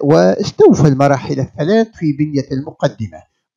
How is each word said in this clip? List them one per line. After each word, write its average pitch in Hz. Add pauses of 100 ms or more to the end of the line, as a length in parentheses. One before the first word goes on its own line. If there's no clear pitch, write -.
واستوفى 180
المراحل 139
الثلاث 208
في 156
بنية 143
المقدمة، 131 (340)